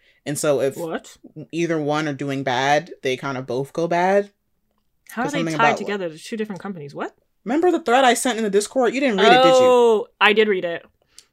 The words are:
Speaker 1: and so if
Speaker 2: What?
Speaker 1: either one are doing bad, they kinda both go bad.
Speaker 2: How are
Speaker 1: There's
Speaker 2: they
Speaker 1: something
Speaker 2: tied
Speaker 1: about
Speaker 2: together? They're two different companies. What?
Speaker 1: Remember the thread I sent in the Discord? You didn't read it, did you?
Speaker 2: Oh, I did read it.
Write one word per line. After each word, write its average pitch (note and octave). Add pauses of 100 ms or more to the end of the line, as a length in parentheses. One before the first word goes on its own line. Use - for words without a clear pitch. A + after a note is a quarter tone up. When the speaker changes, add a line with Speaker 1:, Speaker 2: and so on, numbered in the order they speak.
(260)
Speaker 1:
and D3
so C#3+
if C3+
Speaker 2:
What? E3 (340)
Speaker 1:
either E3
one D3+
are D3
doing C#3
bad, C#3 (100)
they C3
kinda C3+
both C3
go E3+
bad. F#3+ (800)
Speaker 2:
How A3+
are -
Speaker 1:
There's -
Speaker 2:
they -
Speaker 1:
something D#3+
Speaker 2:
tied A#3
Speaker 1:
about A3
Speaker 2:
together? G3+
They're D#3
two -
different G#3+
companies. D3+
What? G#3 (300)
Speaker 1:
Remember E4
the E4
thread B3+
I B3
sent B3
in A3+
the G3+
Discord? G#3+
You C4+
didn't A#3
read A3
it, B3+
did C4
you? C4
Speaker 2:
Oh, A#3+ (140)
I G#3
did G#3+
read F#3
it. E3+ (480)